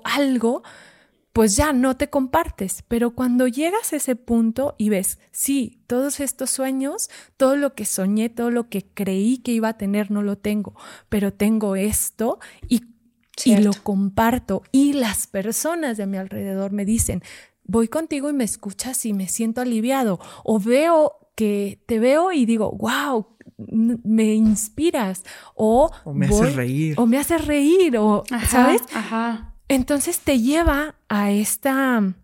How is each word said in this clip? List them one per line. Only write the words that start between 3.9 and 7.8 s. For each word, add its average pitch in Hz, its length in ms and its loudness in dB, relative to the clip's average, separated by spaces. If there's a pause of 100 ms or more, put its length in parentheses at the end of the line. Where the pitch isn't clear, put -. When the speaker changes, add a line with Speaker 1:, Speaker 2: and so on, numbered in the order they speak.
Speaker 1:
a 311 60 -4
ese 262 180 -2
punto 233 640 0
y 214 120 0
ves, 190 300 -2 (120)
sí, 269 560 -4
todos 269 320 -2
estos 262 300 -6
sueños, 269 600 -4 (260)
todo 269 200 2
lo 285 180 0
que 208 120 -10